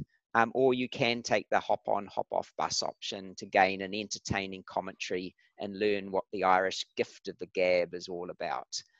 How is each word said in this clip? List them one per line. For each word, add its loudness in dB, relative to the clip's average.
um, 4
or 6
you -2
can 0
take 0
the 4
hop-on, 0
hop-off -4
bus -2
option -8
to -12
gain 6
an -6
entertaining -6
commentary -6
and -8
learn 0
what 0
the 0
Irish 4
gift -6
of -10
the -10
gab 2
is -10
all -8
about. -6